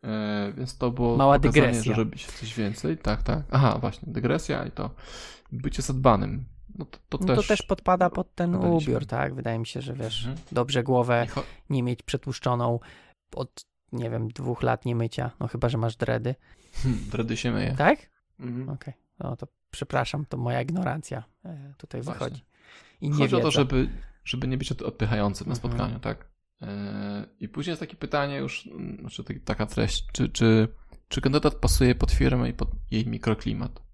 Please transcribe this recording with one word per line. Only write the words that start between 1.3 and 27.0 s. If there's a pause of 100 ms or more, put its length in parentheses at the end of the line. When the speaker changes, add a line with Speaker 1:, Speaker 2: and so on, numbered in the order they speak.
Speaker 1:
pokazanie,
Speaker 2:
dygresja.
Speaker 1:
że
robi
się
coś
więcej.
Tak,
tak. (100)
Aha,
właśnie,
dygresja
i
to (640)
bycie
zadbanym. (340)
No
to, (100)
to
Speaker 2:
No
to
Speaker 1:
też
Speaker 2:
też...
podpada
pod
ten
Speaker 1:
gadaliśmy. (160)
Speaker 2:
ubiór,
tak?
Wydaje
mi
się,
że
wiesz,
Speaker 1:
Mhm.
Speaker 2:
dobrze
głowę
Speaker 1:
I
cho- (280)
Speaker 2:
nie
mieć
przetłuszczoną (540)
od, (260)
nie
wiem,
dwóch
lat
niemycia, (100)
no
chyba
że
masz
dready. (480)
Speaker 1:
Hmm, (100)
dready
się
myje.
Speaker 2:
Tak? (420)
Speaker 1:
Mhm.
Speaker 2:
Okej, (240)
no
to (240)
przepraszam,
to
moja
ignorancja, (200)
e,
tutaj
Speaker 1:
Właśnie.
Speaker 2:
wychodzi. (560)
I
Speaker 1:
Chodzi
o
to,
Speaker 2:
niewiedza.
Speaker 1:
żeby, (360)
żeby
nie
być
od-,
odpychającym
na
Speaker 2:
Mhm.
Speaker 1:
spotkaniu,
tak? (360)
E, (140)